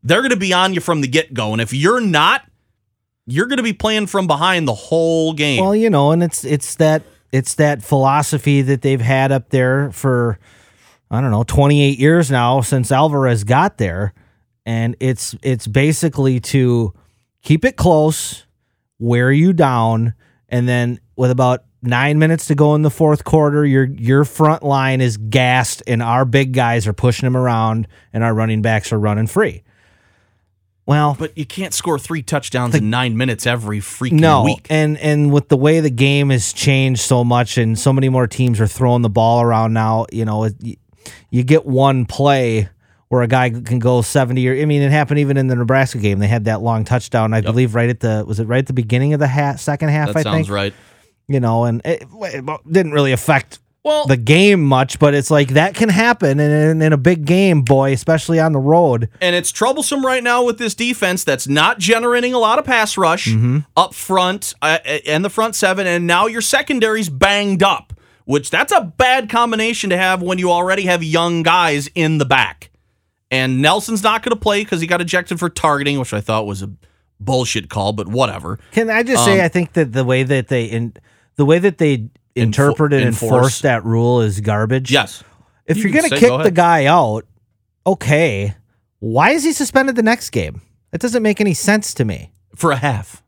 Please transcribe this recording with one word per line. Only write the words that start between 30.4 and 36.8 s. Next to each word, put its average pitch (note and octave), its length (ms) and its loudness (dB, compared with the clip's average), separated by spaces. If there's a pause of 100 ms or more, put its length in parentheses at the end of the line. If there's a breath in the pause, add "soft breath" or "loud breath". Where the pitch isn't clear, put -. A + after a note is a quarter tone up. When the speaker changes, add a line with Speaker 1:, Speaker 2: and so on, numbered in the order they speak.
Speaker 2:
Well, D3 320 2
Speaker 1:
But D#3 200 -10
you D3+ 80 -8
can't F#3 280 -10
score D#3 260 -4
three D#3+ 220 -8
touchdowns B2 520 -4
Speaker 2:
the - 60 2
Speaker 1:
in G#2+ 100 -2
nine A#2+ 260 -2
minutes A#2+ 320 -4
every A2 320 -4
freaking C3 400 -2
Speaker 2:
no, D#3 240 4
Speaker 1:
week. - 260 -4
Speaker 2:
and, D3+ 280 0
and D3 340 2
with C#3+ 180 2
the C#3+ 80 4
way D3+ 220 4
the D3+ 120 0
game C#3 400 0
has B2 220 -2
changed C3+ 480 0